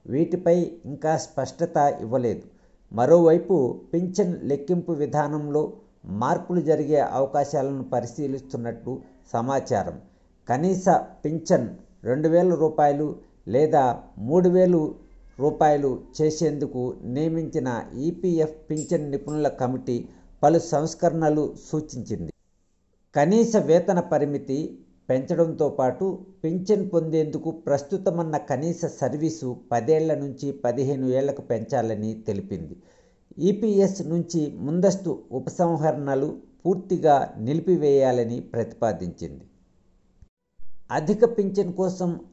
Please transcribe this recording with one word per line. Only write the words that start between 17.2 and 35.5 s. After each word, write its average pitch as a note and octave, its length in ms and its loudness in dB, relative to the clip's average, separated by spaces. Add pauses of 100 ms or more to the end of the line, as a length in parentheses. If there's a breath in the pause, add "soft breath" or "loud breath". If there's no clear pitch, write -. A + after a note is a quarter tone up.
ఈపీఎఫ్ D#3+ 760 -2
పింఛన్ D3+ 420 -2
నిపుణుల C#3+ 360 -2
కమిటీ B2 600 -4 (340 loud breath)
పలు D#3 160 6
సంస్కరణలు D#3 960 0 (160)
సూచించింది. A2+ 640 -8 (800)
కనీస A3 400 4
వేతన F3 440 4
పరిమితి C#3+ 800 -2 (320)
పెంచడంతో D#3 600 2
పాటు C3+ 500 -2 (240)
పింఛన్ F#3 460 0
పొందేందుకు D#3+ 640 0
ప్రస్తుతమన్న E3 840 -2
కనీస D#3+ 480 -4
సర్వీసు C#3+ 720 -4 (140)
పదేళ్ల D#3 420 2
నుంచి C#3 380 -6
పదిహేను C3 560 -2
ఏళ్లకు C3+ 340 0
పెంచాలని A2 720 -2
తెలిపింది. G2 640 -8 (640 soft breath)
ఈపీఎస్ G3 640 2
నుంచి D#3 560 -2
ముందస్తు F3 640 0 (120)
ఉపసంహరణలు D3 1040 -2 (280)